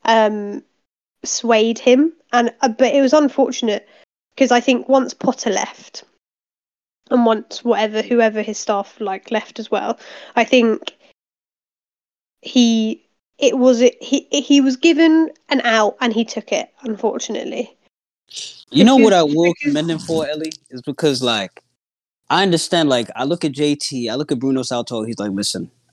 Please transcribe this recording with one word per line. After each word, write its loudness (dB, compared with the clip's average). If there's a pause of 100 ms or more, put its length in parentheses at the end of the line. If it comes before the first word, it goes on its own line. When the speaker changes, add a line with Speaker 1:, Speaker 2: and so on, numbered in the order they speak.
Speaker 1:
um, 0 (600)
swayed 0
him. 4 (200)
And, 0 (100)
uh, 2
but 0
it 4
was 2
unfortunate 0 (500)
'cause 2
I 4
think 0
once 2
Potter -4
left -8 (1080)
and 2
once -2
whatever, -2
whoever 0
his -6
staff, -6
like, -8
left -6
as -12
well, -4 (360)
I 2
think 2 (1500)
he, 0 (340)
it 0
was, 4 (200)
he, -4
he 2
was 2
given 4 (180)
an 0
out 0
and -2
he 0
took -10
it, -4 (120)
unfortunately. -8 (960)
Speaker 2:
You 4
know 6
what 6
Speaker 1:
Because, 4
Speaker 2:
I 4 (120)
will 2
Speaker 1:
because -4
Speaker 2:
commend -2
him -4
for, -4
Ellie, -10 (180)
is -16
because, -4
like, -4 (680)
I 2
understand, 0
like, 0
I -6
look -6
at -4
J -2
T, -8
I -6
look -6
at -4
Bruno -2
Salto, -6
he's -8
like, -6
"Listen, -6 (220)